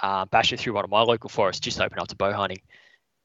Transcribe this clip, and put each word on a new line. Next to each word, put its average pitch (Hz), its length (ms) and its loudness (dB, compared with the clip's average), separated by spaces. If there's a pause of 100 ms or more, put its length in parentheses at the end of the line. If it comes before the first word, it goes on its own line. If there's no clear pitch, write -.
uh, 95 260 0
bashing 117 320 2
through 117 160 -6
one 101 100 -2
of 92 60 -10
my 104 120 4
local 113 280 2
forests, 95 280 0
just 110 220 -6
open 95 180 -2
up 87 100 -4
to - 80 -14
bow 101 160 0
hunting. 98 280 -4 (640)